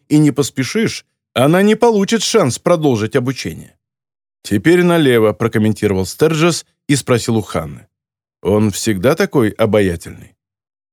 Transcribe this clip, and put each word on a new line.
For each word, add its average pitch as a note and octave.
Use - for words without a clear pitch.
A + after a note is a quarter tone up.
и D3+
не D3+
поспешишь, C#3+
она D#3+
не G#3+
получит A3
шанс E3
продолжить C#3
обучение». G2+
«Теперь E3+
налево», B2+
прокомментировал G#2
Стерджес D#3+
и D3+
спросил A#2+
у G#2+
Ханны. D2+
«Он G#2
всегда G2+
такой C#3
обаятельный?» G2+